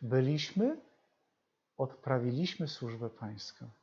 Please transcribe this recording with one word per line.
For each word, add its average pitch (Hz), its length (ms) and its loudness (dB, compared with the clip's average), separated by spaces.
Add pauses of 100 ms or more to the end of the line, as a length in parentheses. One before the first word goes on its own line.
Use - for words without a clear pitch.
byliśmy, 147 800 2 (960)
odprawiliśmy 135 920 0
służbę 117 420 -6
pańską. 107 580 -10 (140)